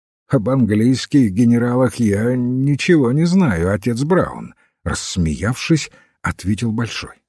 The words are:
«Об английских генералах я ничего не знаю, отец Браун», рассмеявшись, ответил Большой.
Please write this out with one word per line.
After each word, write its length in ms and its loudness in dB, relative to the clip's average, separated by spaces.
«Об 220 0
английских 840 2
генералах 640 2
я 400 0
ничего 760 0
не 120 2
знаю, 480 2
отец 300 -2
Браун», 520 -2
рассмеявшись, 1040 -2
ответил 520 -4
Большой. 560 -8